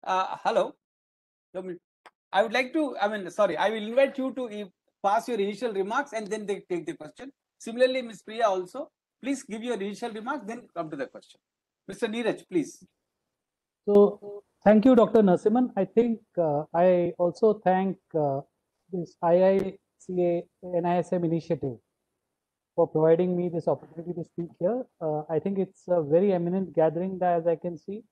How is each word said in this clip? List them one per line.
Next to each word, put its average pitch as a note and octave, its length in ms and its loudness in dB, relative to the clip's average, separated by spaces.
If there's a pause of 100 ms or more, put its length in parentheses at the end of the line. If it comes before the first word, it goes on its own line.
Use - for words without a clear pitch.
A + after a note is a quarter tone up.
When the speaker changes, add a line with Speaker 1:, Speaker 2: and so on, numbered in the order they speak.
Speaker 1:
Uh, F#3 400 -2
hello. G#3 300 0 (800)
You're F#3 100 -10
mute. F3+ 180 -12 (520)
I F#3+ 80 2
would A3 120 -2
like B3+ 200 -2
to, D4+ 260 -2
I G3+ 80 0
mean, G3+ 220 -6
sorry, F3+ 260 0
I G3 140 0
will G#3+ 180 -6
invite C4+ 300 0
you C4 160 -4
to, B3+ 120 -8
uh, G#3 200 -10 (360)
pass A3 280 -2
your A#3 100 -4
initial G#3 320 -4
remarks G#3+ 400 -4
and G#3+ 160 -8
then G#3+ 180 -8
they F#3+ 240 -6
take E3+ 160 -6
the E3+ 80 -10
question. D#3 380 -16 (260)
Similarly, B3+ 440 0
Miss A3 200 -14
Priya A3 260 -2
also, F#3+ 420 -4 (340)
please C4+ 200 -6
give G#3+ 200 -12
your A#3+ 120 -4
initial G3+ 360 -8
remarks, A3 340 -10
then A#3 300 -14
come E3 140 -8
to D#3 80 -10
the C#3 100 -6
question. - 320 -20 (480)
Mister G3 220 -6
Neeraj, A#3 420 -4
please. - 340 -4 (1000)
Speaker 2:
So, G3+ 560 4 (220)
thank G#3 180 8
you, C4 120 8
Doctor A3 260 6
Narasimhan. G#3+ 560 4
I F#3+ 80 0
think, A3+ 340 0 (180)
uh, D#3 260 0 (120)
I F3 420 4
also G#3 460 2
thank, F#3 340 2 (160)
uh, C#3+ 280 0 (500)
this F3 300 -8
I F3 220 4
I F#3+ 340 2 (220)
C F3+ 220 -4
A F3 220 0 (320)
N E3+ 100 0
I F3 120 2
S F3 160 -2
M F3+ 100 -2
initiative D#3+ 540 -4 (1000)
for E3+ 120 4
providing E3 500 2
me F3 120 -2
this E3 200 -4
opportunity E3+ 440 -6
to E3 120 -8
speak E3+ 240 -10 (100)
here. A3+ 240 -2 (180)
Uh, D3+ 280 -4
I D#3+ 100 0
think G3 200 -4
it's F#3+ 280 -6
a F3 160 2
very E3+ 300 4
eminent F3 420 -2
gathering, E3+ 460 0
as E3+ 260 2
I E3 80 0
can E3+ 220 -8
see. G3+ 340 -14